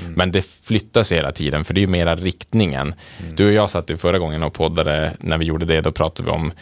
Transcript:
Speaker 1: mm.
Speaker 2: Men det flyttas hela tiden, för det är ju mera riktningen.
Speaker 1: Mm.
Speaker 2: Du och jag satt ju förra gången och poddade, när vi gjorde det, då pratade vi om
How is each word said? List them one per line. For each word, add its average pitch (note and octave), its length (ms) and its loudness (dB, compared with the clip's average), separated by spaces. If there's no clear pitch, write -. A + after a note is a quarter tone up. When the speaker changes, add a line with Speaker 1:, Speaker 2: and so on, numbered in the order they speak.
Speaker 1:
mm. E2+ 120 -10
Speaker 2:
Men F2+ 200 0
det F#2+ 140 0
flyttas A2 480 0
hela D2 200 0
tiden, D2+ 320 -2
för E2+ 100 -4
det F#2 40 2
är G2+ 40 4
ju F#2+ 40 2
mera E2+ 300 2
riktningen. E2+ 800 -2
Speaker 1:
Mm. E2 140 -12
Speaker 2:
Du G2 100 6
och G#2 60 6
jag G#2 180 4
satt E2 200 -4
ju D#2+ 60 -4
förra F2+ 220 2
gången D#2+ 240 -2
och D#2 100 -2
poddade, D#2+ 640 0
när D#2+ 200 -2
vi E2 60 0
gjorde D#2+ 200 -2
det, D#2+ 160 2
då D#2 120 0
pratade D#2+ 340 -2
vi E2 100 0
om D#2 260 -4